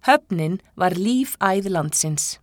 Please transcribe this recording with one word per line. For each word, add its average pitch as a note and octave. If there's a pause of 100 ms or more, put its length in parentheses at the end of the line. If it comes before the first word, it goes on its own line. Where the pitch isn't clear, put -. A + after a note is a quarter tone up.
Höfnin F#3 (160)
var F3+
lífæð G3
landsins. D#3